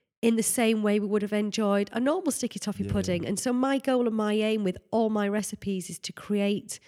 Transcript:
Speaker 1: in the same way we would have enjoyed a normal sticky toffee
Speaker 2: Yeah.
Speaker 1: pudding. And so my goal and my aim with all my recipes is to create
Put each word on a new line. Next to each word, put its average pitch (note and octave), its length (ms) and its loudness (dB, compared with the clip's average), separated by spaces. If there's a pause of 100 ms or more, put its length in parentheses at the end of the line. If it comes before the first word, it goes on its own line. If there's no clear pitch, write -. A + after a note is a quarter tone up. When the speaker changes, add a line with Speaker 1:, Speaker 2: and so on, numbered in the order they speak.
(220)
Speaker 1:
in A3+ 140 4
the A3 80 2
same A3 400 2
way G#3 160 4
we G3+ 80 0
would G#3 140 0
have G#3 100 -4
enjoyed G3+ 640 0
a A#3 60 -2
normal D4+ 340 0
sticky - 260 -6
toffee G3+ 240 -4
Speaker 2:
Yeah. G2 80 -4
Speaker 1:
pudding. F#3 340 0
And G3 140 -2
so B3 140 -2
my C4+ 240 2
goal B3+ 280 2
and A3 120 0
my G#3+ 160 2
aim G#3+ 320 0
with F3+ 120 0 (140)
all A3 180 2
my G#3 200 0
recipes G3 600 -4
is E3+ 100 -10
to - 120 -10
create G3+ 760 -2